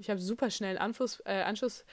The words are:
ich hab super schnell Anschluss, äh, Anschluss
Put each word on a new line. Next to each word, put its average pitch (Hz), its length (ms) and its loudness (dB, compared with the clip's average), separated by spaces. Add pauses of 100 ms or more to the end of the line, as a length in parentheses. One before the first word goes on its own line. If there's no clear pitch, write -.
ich 208 100 -4
hab 196 80 2
super 214 320 2
schnell 190 280 0
Anschluss, 233 460 0
äh, 196 180 0
Anschluss 214 500 -2